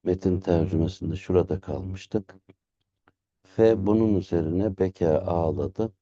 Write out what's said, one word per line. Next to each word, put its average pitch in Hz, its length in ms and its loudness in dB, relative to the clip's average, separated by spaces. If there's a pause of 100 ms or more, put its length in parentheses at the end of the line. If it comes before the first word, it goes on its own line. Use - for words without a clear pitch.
Metin 92 360 0
tercümesinde 82 760 -2
şurada 92 440 0
kalmıştık. 95 760 -8 (1080)
Fe 110 420 2
bunun 107 300 4
üzerine 90 640 -2
beke 92 320 0 (100)
ağladı. 85 840 -2